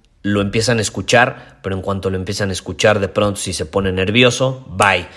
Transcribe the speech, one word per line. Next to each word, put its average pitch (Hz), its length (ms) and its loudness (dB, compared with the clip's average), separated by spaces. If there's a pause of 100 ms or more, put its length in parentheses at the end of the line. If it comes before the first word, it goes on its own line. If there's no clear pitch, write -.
(220)
lo 101 180 0
empiezan 110 380 0
a 107 40 0
escuchar, - 800 0
pero 95 140 -4
en 92 60 -6
cuanto 98 280 -4
lo 95 60 -2
empiezan 98 340 -4
a - 20 -4
escuchar, 101 460 0
de 95 100 -2
pronto 104 320 0
si 92 120 -6
se 90 140 -6
pone 98 260 -2
nervioso, 123 760 2
bye, 92 380 2 (100)